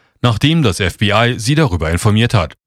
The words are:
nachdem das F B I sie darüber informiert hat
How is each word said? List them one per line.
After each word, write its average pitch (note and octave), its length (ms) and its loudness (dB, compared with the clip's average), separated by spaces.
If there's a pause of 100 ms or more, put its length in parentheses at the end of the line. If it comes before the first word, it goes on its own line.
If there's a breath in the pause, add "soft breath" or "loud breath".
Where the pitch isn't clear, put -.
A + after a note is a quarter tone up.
(200 soft breath)
nachdem C#3+ 420 0
das G2+ 160 0
F F#2 200 -2
B G2+ 140 0
I A#2 280 0
sie C3 160 -2
darüber F2 340 0
informiert G#2+ 440 0
hat F2 200 -2 (120)